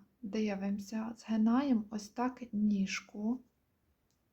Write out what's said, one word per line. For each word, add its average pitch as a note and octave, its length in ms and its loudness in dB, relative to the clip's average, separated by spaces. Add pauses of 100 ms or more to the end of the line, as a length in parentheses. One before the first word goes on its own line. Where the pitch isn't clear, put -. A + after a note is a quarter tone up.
(220)
дивимося, G#3 960 -4
згинаємо A3+ 720 4
ось G#3+ 200 -8
так B3+ 440 -6
ніжку. G#3 920 0 (880)